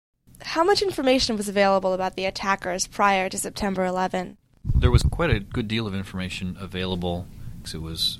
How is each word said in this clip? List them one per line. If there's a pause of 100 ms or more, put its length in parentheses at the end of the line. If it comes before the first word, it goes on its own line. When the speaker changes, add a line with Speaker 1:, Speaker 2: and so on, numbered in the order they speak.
(400)
Speaker 1:
How
much
information
was
available
about
the
attackers
prior
to
September
eleven? (360)
Speaker 2:
There
was
quite
a
good
deal
of
information
available, (340)
'cause
it
was